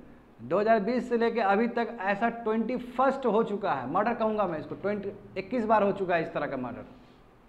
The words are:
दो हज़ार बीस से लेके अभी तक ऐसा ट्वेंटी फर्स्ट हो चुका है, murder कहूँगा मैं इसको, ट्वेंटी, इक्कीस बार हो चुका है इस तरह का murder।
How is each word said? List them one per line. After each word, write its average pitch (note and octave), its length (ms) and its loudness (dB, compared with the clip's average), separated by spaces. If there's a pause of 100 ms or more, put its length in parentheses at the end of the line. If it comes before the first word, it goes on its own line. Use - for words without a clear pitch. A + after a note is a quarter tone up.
(420)
दो D3 180 0
हज़ार A3+ 200 6
बीस A#3+ 280 -2
से A#3 80 0
लेके A3+ 240 2
अभी G3+ 280 4
तक A#3 340 -4
ऐसा G3+ 260 0
ट्वेंटी A3+ 480 -2
फर्स्ट C4 500 0
हो A3 160 4
चुका G3 320 -2
है, C3 180 -6
murder G#3+ 220 2
कहूँगा G#3+ 320 0
मैं D#3+ 120 -4
इसको, D3 160 -8
ट्वेंटी, G3 380 -4 (260)
इक्कीस G#3+ 260 -2
बार G#3+ 180 6
हो G3 100 4
चुका F#3 220 0
है E3 80 2
इस - 100 -6
तरह D3 140 -2
का C3+ 100 -6
murder। A2+ 280 -8 (640)